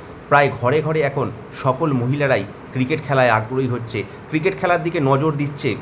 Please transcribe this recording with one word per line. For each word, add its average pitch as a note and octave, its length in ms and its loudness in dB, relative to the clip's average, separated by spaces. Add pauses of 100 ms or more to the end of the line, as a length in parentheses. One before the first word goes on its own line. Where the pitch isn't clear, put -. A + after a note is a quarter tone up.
(300)
প্রায় C#3+ 180 6 (120)
ঘরে B2+ 260 2
ঘরে D#3+ 220 0
এখন C3+ 180 -2 (360)
সকল C#3 260 0 (120)
মহিলারাই C3 440 2 (300)
ক্রিকেট C3 320 0
খেলায় B2+ 320 4
আগ্রহী B2+ 360 -2
হচ্ছে, A#2 240 -6 (320)
ক্রিকেট D#3 300 0
খেলার F3 260 2
দিকে E3+ 120 -2 (120)
নজর D3 300 2
দিচ্ছে। C#3+ 300 -2 (120)